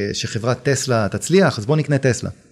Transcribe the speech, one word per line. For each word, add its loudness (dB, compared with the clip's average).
שחברת -4
טסלה 0
תצליח, 2
אז -6
בוא 2
נקנה 2
טסלה, 0